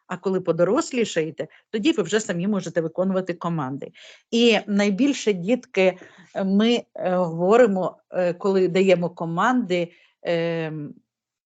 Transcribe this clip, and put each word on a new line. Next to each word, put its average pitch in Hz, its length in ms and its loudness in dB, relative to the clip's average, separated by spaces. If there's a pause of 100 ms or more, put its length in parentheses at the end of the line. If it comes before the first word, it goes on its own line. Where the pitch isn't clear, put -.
а 180 100 -8
коли 190 240 -2
подорослішаєте, 175 1040 -2 (220)
тоді 226 220 0
ви 202 120 -2
вже 196 160 -2
самі 185 280 -4
можете 180 340 -2
виконувати 185 520 -2
команди. 151 580 -6 (400)
І 233 360 4
найбільше, 208 680 0
дітки, 185 640 0 (380)
е, 196 80 -4
ми, 214 400 2 (120)
е, 180 200 -2
говоримо, 185 800 2 (140)
е, 180 220 0
коли 190 340 0
даємо 180 420 2
команди, 175 840 -2 (300)
ем, 165 720 -4 (640)